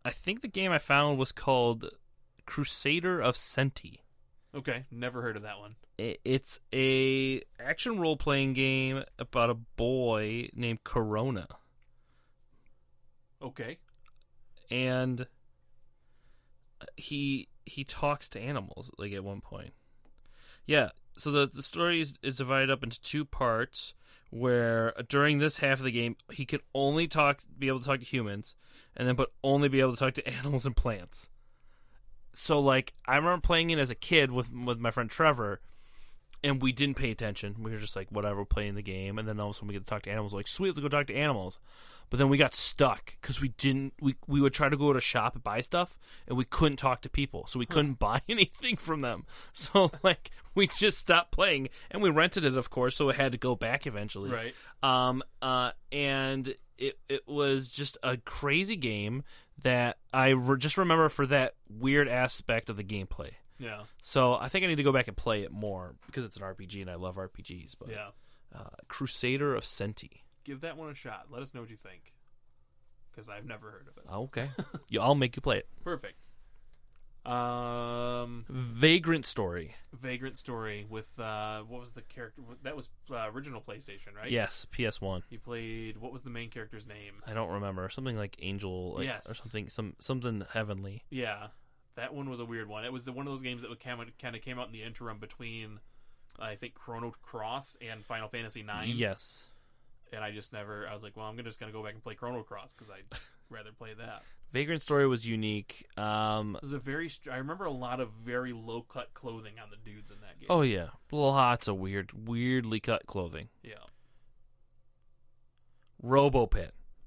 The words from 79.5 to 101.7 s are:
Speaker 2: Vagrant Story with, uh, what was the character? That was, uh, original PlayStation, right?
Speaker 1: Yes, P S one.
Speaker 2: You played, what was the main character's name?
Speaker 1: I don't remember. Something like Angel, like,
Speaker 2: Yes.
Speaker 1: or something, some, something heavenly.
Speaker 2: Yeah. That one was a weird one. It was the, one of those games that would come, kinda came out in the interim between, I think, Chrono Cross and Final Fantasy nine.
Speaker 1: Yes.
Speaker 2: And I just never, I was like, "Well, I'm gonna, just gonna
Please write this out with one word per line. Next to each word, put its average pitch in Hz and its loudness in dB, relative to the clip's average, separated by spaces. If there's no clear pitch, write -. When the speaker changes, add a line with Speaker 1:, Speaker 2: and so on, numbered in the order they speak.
Speaker 2:
Vagrant 127 -8
Story 110 -8
with, 110 -12
uh, 107 -6
what 120 -14
was 120 -16
the 120 -14
character? 120 -14
That 143 -8
was, 131 -12
uh, 113 -6
original 131 -10
PlayStation, 101 -14
right? 110 -8
Speaker 1:
Yes, 113 -2
P 120 0
S - -2
one. 95 -4
Speaker 2:
You 120 -14
played, 113 -8
what 117 -12
was 131 -12
the 127 -14
main 117 -10
character's 110 -12
name? 104 -18
Speaker 1:
I 107 -8
don't 110 -4
remember. 95 -4
Something 131 -6
like 101 -6
Angel, 92 -6
like, 131 -4
Speaker 2:
Yes. 117 -8
Speaker 1:
or 113 -8
something, 107 -8
some, 107 -8
something 120 -4
heavenly. 104 -6
Speaker 2:
Yeah. 107 -6
That 123 -8
one 139 -8
was 123 -8
a 120 -8
weird 113 -8
one. 107 -8
It 123 -6
was 123 -8
the, 131 -10
one 135 -8
of 143 -6
those 131 -10
games 123 -8
that 113 -12
would 117 -14
come, 123 -10
kinda 117 -10
came 123 -10
out 123 -8
in 113 -16
the 110 -14
interim 113 -12
between, 110 -14
I 110 -10
think, 120 -14
Chrono 117 -10
Cross 117 -8
and 113 -12
Final 110 -8
Fantasy 113 -10
nine. 107 -4
Speaker 1:
Yes. 107 -4
Speaker 2:
And 110 -10
I 107 -8
just 104 -12
never, 104 -10
I 107 -10
was 104 -14
like, 101 -16
"Well, 107 -10
I'm 110 -10
gonna, 117 -10
just 110 -16
gonna 107 -14